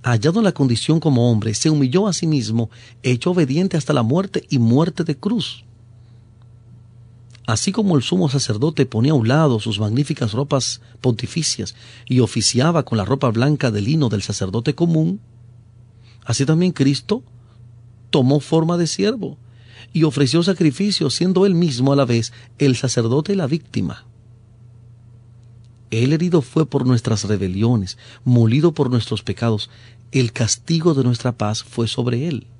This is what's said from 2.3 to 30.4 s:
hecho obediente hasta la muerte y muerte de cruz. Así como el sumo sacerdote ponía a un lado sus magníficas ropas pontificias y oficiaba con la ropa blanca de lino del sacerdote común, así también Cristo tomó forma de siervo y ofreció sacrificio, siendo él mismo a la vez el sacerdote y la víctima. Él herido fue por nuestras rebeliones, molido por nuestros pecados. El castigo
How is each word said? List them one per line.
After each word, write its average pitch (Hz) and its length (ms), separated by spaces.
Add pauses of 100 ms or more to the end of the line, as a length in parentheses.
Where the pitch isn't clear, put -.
hecho 123 300
obediente 175 440
hasta 151 160
la 127 120
muerte 175 440
y 135 120
muerte 143 420
de 156 140
cruz. - 480 (1800)
Así 117 260
como 196 240
el 123 80
sumo 175 240
sacerdote 131 580
ponía 117 240
a 156 60
un 120 100
lado 135 320
sus 104 220
magníficas 113 540
ropas 139 480 (180)
pontificias - 760 (320)
y 123 140
oficiaba 123 640
con 113 120
la 98 80
ropa 135 260
blanca 127 420
de 104 80
lino 139 280
del 101 140
sacerdote 107 540
común, 170 420 (1040)
así 127 220
también 170 240
Cristo 143 540 (840)
tomó 139 300
forma 160 360
de 170 100
siervo 196 520 (540)
y 160 120
ofreció 143 380
sacrificio, 170 680
siendo 185 360
él 190 80
mismo 139 380
a 139 40
la 139 80
vez 117 280 (260)
el 135 180
sacerdote 127 560
y 196 40
la 170 100
víctima. 123 600 (1800)
Él 120 220
herido 165 300
fue 151 240
por 127 200
nuestras 113 380
rebeliones, 98 760 (260)
molido 127 480
por 131 180
nuestros 113 320
pecados. 107 480 (420)
El 123 200
castigo 160 600